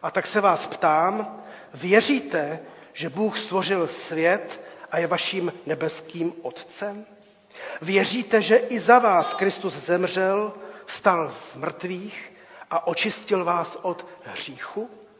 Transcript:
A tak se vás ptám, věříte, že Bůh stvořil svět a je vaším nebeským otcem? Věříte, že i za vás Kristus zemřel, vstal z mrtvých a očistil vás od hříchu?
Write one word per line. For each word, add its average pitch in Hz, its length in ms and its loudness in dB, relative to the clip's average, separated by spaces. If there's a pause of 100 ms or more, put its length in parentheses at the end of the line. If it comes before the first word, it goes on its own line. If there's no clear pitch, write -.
A 160 100 -4
tak 180 160 -2
se 214 140 2
vás 180 260 4
ptám, 180 760 2 (300)
věříte, 175 840 2 (340)
že 160 160 -6
Bůh 196 280 0
stvořil 180 500 0
svět 170 760 0 (300)
a 160 60 -2
je 165 100 0
vaším 175 460 -2 (120)
nebeským 160 760 -4
otcem? 202 640 -10 (760)
Věříte, 202 600 2
že 202 160 6
i 240 220 2
za 226 200 8
vás 185 340 4
Kristus 190 400 0
zemřel, 185 800 0 (320)
vstal 170 440 2
z - 260 -14
mrtvých 180 800 -8 (380)
a 170 160 0
očistil 185 580 0
vás 170 360 0
od 175 240 -6 (180)
hříchu? 143 680 -10 (300)